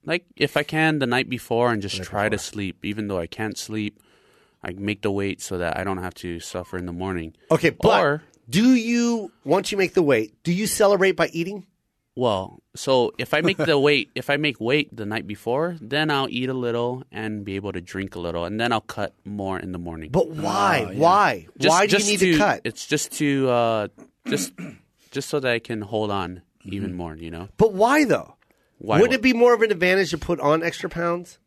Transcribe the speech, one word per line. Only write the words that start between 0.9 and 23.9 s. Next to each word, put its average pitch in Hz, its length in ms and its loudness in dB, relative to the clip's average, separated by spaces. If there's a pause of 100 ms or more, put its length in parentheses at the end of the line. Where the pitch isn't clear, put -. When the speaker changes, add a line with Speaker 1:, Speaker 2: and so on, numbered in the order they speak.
Speaker 1:
the 135 80 0
night 120 220 0
before 120 440 0
and 110 80 0
just 95 160 -6
Speaker 2:
The 95 60 -6
night 90 60 -10
Speaker 1:
try 104 160 -2
to 107 60 2
Speaker 2:
before. 104 140 -2
Speaker 1:
sleep. 98 400 -8
Even 104 240 -4
though 98 120 -2
I 85 80 -6
can't 107 280 -6
sleep, 107 440 -8 (640)
I - 80 -8
make 101 300 -4
the 104 100 2
weight 98 280 -2
so - 180 -8
that 85 200 -2
I 92 60 -4
don't 95 140 -4
have 90 160 -8
to 85 260 -10
suffer 90 360 -10
in 90 100 -6
the 87 60 -8
morning. 87 420 -6 (180)
Speaker 2:
Okay, 160 180 2
but 202 320 2
Speaker 1:
Or 151 200 0 (280)
Speaker 2:
do 226 240 6
you, 233 560 0 (140)
once 185 260 0
you 202 80 -2
make 190 160 0
the 185 80 4
weight, 123 400 2
do 170 100 0
you 202 140 0
celebrate 196 460 4
by 160 200 0
eating? 185 340 -6 (500)
Speaker 1:
Well, 104 440 -2 (140)
so 127 440 2
if 123 160 -4
I 151 80 2
make 190 140 0
Speaker 2:
<laughs> 156 160 0
Speaker 1:
the 143 60 4
weight, 139 380 2
if 127 140 -6
I 143 80 2
make 147 220 -2
weight 127 360 0
the 110 100 -8
night 107 200 -6
before, 131 540 -4
then 147 300 -4
I'll 139 180 -2
eat 127 200 -4
a 131 60 -4
little 123 480 -4 (100)
and 107 320 -8
be 98 120 -8
able 98 160 -6
to 90 80 -6
drink 95 360 -8
a 92 40 -8
little, 85 240 -4
and 104 160 -6
then 120 120 0
I'll 110 80 0
cut - 320 -8 (120)
more 98 340 -6
in 92 140 -8
the 90 60 -8
morning. 80 320 -10
Speaker 2:
But 160 200 0
why? 160 580 0
Speaker 3:
Oh, - 40 -10
yeah. 101 60 -8
Speaker 2:
Why? 156 480 4 (120)
Speaker 1:
Just, 160 120 2
Speaker 2:
Why 180 160 6
do 196 60 2
you 202 60 4
Speaker 1:
just 208 120 0
Speaker 2:
need 208 100 2
to 185 120 6
Speaker 1:
to 156 60 4
Speaker 2:
cut? 160 260 2
Speaker 1:
It's - 220 -8
just - 320 -2
to, 139 320 2
uh, 113 380 2 (380)